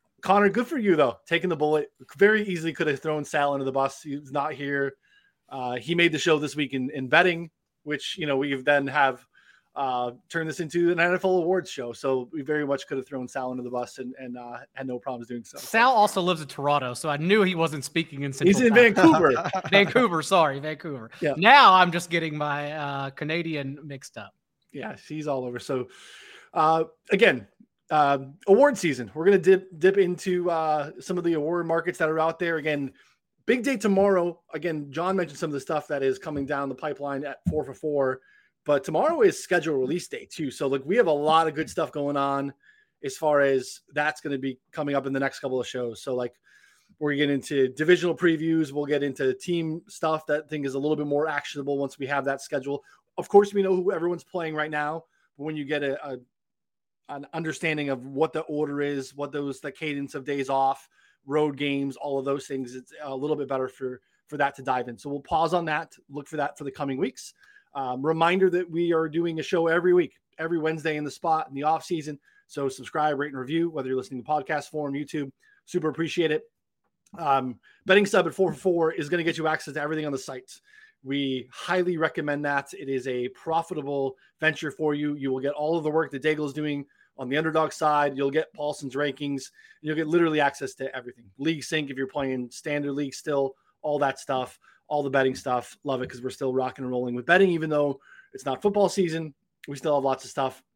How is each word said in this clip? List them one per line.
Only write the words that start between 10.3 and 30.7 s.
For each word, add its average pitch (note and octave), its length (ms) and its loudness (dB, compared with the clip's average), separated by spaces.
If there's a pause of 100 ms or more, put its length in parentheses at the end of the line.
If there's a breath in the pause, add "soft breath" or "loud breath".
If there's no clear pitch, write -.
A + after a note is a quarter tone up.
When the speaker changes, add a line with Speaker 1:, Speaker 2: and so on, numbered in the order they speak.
Speaker 1:
turned D#3+ 180 -4
this D3+ 120 -8
into E3+ 320 2
an E3+ 80 0
N F3 140 4
F F3+ 120 -2
L F#3 120 4
awards F3 320 0
show. A#2+ 220 -8
So B2+ 400 -2
we D#3+ 80 -6
very D3+ 260 -2
much C#3 200 -2
could D3 100 -6
have C3 100 -6
thrown B2+ 220 -8
Sal B2+ 220 -6
under B2+ 120 -8
the B2 80 -8
bus B2 280 -6
and, B2+ 200 -10
and, B2 200 -12
uh, A#2+ 200 -14 (140)
had C3 140 -10
no B2 120 -6
problems A#2+ 300 -10
doing A#2+ 160 -10
so. - 140 -20
Speaker 2:
Sal A#3 340 2
also G#3 300 4
lives F3 180 0
in D3 80 -10
Toronto, C#3 460 0
so D#3 160 -4
I C#3+ 80 -2
knew F#3+ 240 4
he F#3 120 2
wasn't D#3 300 0
speaking C#3+ 380 -4
in C#3 100 -4
Central E3 240 4
Speaker 1:
He's B3 100 6
in A3+ 60 8
Speaker 2:
Time. A#3 220 8
Speaker 1:
Vancouver. D#3+ 640 6
Speaker 2:
<laughs> - 140 -4
Vancouver, G3 520 4
sorry, D3+ 360 4
Vancouver. C#3+ 520 -8 (100)
Speaker 1:
Yeah. D3 160 0
Speaker 2:
Now A3 380 10
I'm F3+ 180 8
just F3 160 -4
getting D#3+ 300 -2
my, D3 340 -2
uh, C#3 380 -6
Canadian D3+ 760 -6
mixed C#3 320 -14
up. G2+ 160 -14 (400)
Speaker 1:
Yeah, C#3+ 240 -10
she's D#3 320 -10
all C3+ 160 -2
over. B2 140 -8
So, B2+ 300 -4 (640 loud breath)
uh, D#3+ 300 4 (260)
again, F3+ 360 4 (440)
um, C#3+ 440 2 (120)
award A#3+ 320 6
season. B2 340 -2
We're D#3+ 120 -6
gonna G3 140 6
dip, F#3 300 4 (100)
dip F#3+ 200 6
into, F3+ 520 0
uh, D#3 500 0